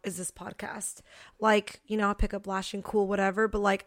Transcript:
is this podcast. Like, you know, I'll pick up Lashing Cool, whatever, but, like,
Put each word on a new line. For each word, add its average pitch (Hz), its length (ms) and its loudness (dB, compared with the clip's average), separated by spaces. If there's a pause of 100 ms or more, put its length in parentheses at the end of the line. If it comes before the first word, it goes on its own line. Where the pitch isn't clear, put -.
is 185 120 -4
this 180 140 -6
podcast. - 680 -10 (360)
Like, 214 480 2
you 214 120 -2
know, 208 100 2
I'll 208 80 0
pick - 180 2
up 202 140 -6
Lashing 190 340 -4
Cool, 202 260 2
whatever, 202 420 2
but, 208 100 -2
like, 196 280 2